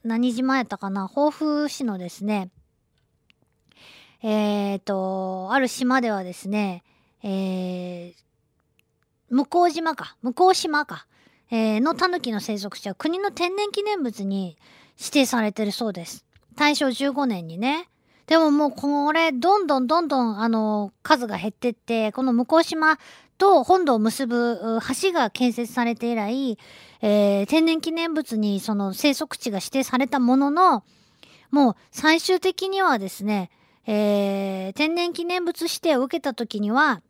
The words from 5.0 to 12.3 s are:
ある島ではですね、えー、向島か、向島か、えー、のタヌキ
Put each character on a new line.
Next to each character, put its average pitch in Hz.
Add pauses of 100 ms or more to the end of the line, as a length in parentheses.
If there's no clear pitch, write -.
あ 254
る 262
島 254
で 233
は 196
で 180
す -
ね、 196 (400)
え 180 (1160)
ー、 262
向 349
島 320
か、 -
向 359
島 302
か、 - (440)
え 220
ー、 -
の 320
タ 359
ヌ 359
キ 247